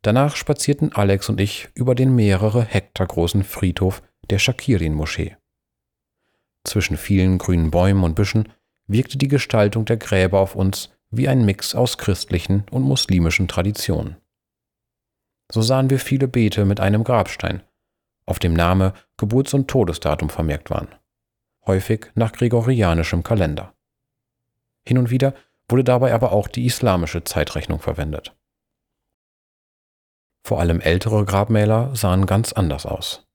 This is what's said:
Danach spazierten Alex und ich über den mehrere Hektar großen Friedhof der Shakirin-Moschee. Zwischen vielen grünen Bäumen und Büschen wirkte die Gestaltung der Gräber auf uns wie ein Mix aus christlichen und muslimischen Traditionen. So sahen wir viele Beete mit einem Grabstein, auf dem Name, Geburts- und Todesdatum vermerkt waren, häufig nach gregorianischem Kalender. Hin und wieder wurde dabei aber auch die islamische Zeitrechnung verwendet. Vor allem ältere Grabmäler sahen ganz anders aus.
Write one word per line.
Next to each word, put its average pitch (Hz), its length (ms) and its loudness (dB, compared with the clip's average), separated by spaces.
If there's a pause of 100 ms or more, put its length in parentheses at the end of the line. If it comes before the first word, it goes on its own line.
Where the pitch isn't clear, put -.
Danach 131 340 2
spazierten - 560 -2
Alex 98 340 2
und 104 140 -2
ich - 320 -4
über 127 220 0
den 131 200 4
mehrere 107 480 4
Hektar - 440 -2
großen 87 360 0
Friedhof 95 580 -2 (280)
der 95 100 0
Shakirin-Moschee. 82 960 -2 (1300)
Zwischen - 320 -2
vielen 92 440 2
grünen 82 320 0
Bäumen 92 340 4
und 80 100 0
Büschen 107 380 0 (340)
wirkte 117 300 -2
die 139 100 0
Gestaltung 110 560 0
der 117 140 0
Gräber 95 420 2
auf 95 160 0
uns 98 360 -2 (180)
wie 127 180 0
ein 131 160 4
Mix - 320 0
aus 120 220 0
christlichen 98 760 -2
und 131 120 -2
muslimischen 92 680 2
Traditionen. - 680 -4 (1400)
So 110 100 0
sahen 131 280 2
wir 135 100 2
viele 135 300 0
Beete 107 340 0
mit 98 160 2
einem 104 240 2
Grabstein, 92 600 -2 (640)
auf 95 140 -4
dem 85 140 0
Name, 95 400 2 (240)
Geburts- 117 360 0
und 139 140 0
Todesdatum 80 640 0
vermerkt 78 400 -4
waren, - 180 -6 (800)
häufig 98 500 -2
nach 113 160 0
gregorianischem 110 920 0
Kalender. 87 500 -2 (1080)
Hin 127 140 0
und 120 140 0
wieder 135 240 0 (340)
wurde 127 140 2
dabei 127 280 2
aber 117 200 2
auch 101 160 0
die 123 180 -6
islamische 92 580 0
Zeitrechnung 78 560 -4
verwendet. 76 560 -6 (2000)
Vor 90 160 -4
allem 85 220 0
ältere 101 420 0
Grabmäler 107 720 0
sahen 95 300 2
ganz 98 260 0
anders 85 360 -2
aus. - 480 -10